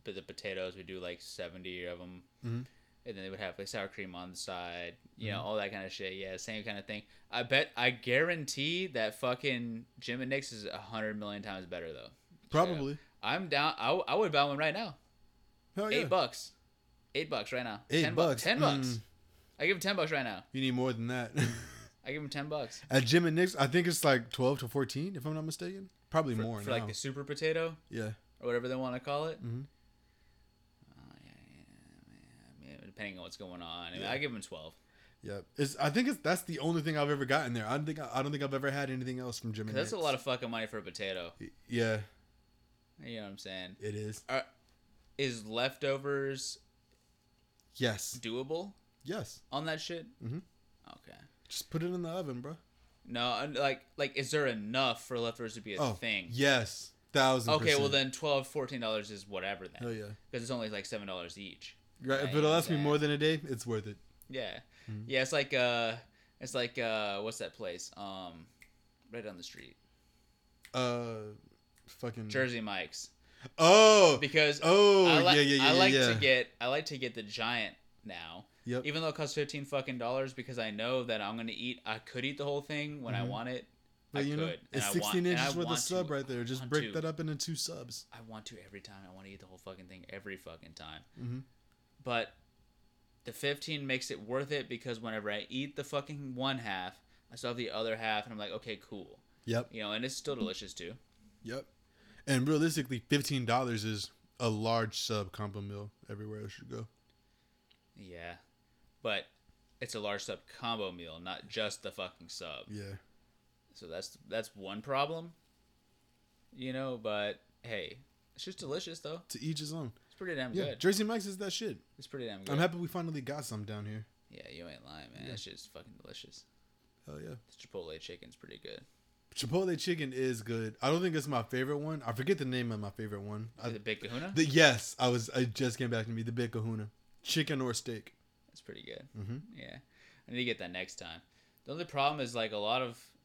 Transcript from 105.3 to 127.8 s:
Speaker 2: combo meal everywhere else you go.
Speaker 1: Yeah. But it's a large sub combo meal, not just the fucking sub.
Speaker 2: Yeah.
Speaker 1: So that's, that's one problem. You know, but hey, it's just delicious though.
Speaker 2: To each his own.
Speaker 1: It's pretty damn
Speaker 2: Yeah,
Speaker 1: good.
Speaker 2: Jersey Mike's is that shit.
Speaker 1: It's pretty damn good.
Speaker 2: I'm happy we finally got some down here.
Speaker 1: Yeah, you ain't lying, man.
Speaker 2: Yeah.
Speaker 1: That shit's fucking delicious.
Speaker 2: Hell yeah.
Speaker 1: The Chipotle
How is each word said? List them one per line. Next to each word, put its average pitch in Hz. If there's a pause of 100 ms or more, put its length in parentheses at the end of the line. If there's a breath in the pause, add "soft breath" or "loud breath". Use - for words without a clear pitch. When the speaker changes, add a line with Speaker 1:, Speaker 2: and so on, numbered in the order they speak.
Speaker 2:
combo 104
meal 101 (180)
everywhere 107
else 107
you -
go. 117 (1080)
Speaker 1:
Yeah. 85 (680)
But 104 (520)
it's -
a 110
large 101
sub 95 (200)
combo 110
meal, 85
not 90
just 107
the 98
fucking 90
sub. 78
Speaker 2:
Yeah. 101 (800)
Speaker 1:
So -
that's, 85 (100)
that's 107
one 98
problem. 147 (1200)
You 131
know, 131
but 104 (240)
hey, 110 (380)
it's -
just 185
delicious 160
though. 160
Speaker 2:
To -
each 151
his 151
own. 147 (160)
Speaker 1:
It's -
pretty 180
damn 127
Speaker 2:
Yeah, 170
Speaker 1:
good. 135
Speaker 2:
Jersey 190
Mike's 214
is 196
that 196
shit. 180 (200)
Speaker 1:
It's 135
pretty 131
damn 101
good. 95
Speaker 2:
I'm 143
happy 175
we 175
finally 165
got 139
some 107
down 104
here. 107 (240)
Speaker 1:
Yeah, -
you 82
ain't 62
lying, 71
man. 53
Speaker 2:
Yeah. 69
Speaker 1:
That 104
shit's -
fucking -
delicious. - (640)
Speaker 2:
Hell 73
yeah. - (120)
Speaker 1:
The -
Chipotle 82